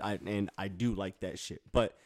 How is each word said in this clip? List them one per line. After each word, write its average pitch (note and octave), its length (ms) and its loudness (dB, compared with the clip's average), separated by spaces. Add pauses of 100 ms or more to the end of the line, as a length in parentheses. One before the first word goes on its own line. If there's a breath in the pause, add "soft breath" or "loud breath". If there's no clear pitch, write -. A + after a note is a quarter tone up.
I, G2+ 240 0
and G2+ 300 2
I G2 120 -2
do G2+ 260 2
like F#2+ 260 -4
that F#2 180 -4
shit, - 220 -8 (120)
but A#2 340 4